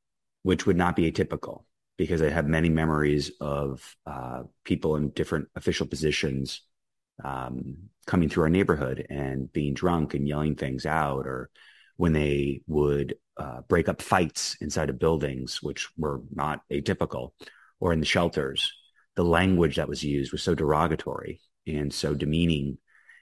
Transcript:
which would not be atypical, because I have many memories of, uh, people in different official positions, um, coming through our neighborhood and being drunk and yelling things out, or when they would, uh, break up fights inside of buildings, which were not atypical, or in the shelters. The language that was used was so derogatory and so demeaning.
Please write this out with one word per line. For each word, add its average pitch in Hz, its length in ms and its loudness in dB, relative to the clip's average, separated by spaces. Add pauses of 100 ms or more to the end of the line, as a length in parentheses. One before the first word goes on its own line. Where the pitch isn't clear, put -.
(440)
which 90 220 2
would 92 100 6
not 87 180 4
be 82 160 2
atypical, - 540 -4 (340)
because 82 240 2
I 73 80 4
have 78 160 2
many 80 220 4
memories 73 720 2
of, 71 560 -6 (100)
uh, 64 380 -10 (180)
people 78 340 0
in 73 140 0
different - 460 -2
official 82 300 -2
positions, 69 760 -2 (600)
um, 65 540 -8 (300)
coming 85 220 4
through 82 160 2
our 80 60 4
neighborhood 73 600 2
and 67 420 -6
being 71 220 -2
drunk 82 400 0
and 69 140 -2
yelling 76 260 0
things 65 320 -6
out, 71 400 -2
or 64 240 -8 (460)
when 82 160 4
they 71 560 0
would, 71 480 0 (200)
uh, 65 260 -10
break 85 260 2
up 87 120 0
fights - 600 0
inside 73 300 -2
of 64 100 -4
buildings, 69 600 0
which - 280 -8 (100)
were 71 240 -2 (100)
not 71 380 -4
atypical, 71 640 -2 (480)
or 90 120 2
in 80 60 2
the 76 80 0
shelters. 80 640 0 (440)
The 87 80 2
language 85 520 6
that 73 120 -2
was 73 160 -6
used 71 260 -2
was 78 120 -6
so 87 120 2
derogatory 76 840 0 (260)
and 73 280 -2
so 73 180 -2
demeaning. 76 640 0 (460)